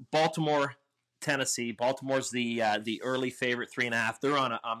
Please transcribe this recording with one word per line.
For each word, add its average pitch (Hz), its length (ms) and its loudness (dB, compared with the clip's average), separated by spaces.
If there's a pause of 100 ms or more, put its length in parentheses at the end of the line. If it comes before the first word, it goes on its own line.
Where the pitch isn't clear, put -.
(120)
Baltimore, 151 640 2 (460)
Tennessee. 131 500 -2
Baltimore's 131 580 0
the, 117 320 -2
uh, 107 200 2
the 110 200 -4
early 127 300 -2
favorite, 123 400 -2
three 123 160 -2
and 117 80 0
a - 20 2
half. 113 240 0
They're 143 160 2
on 131 140 2
a, 113 120 -4
a 117 160 -4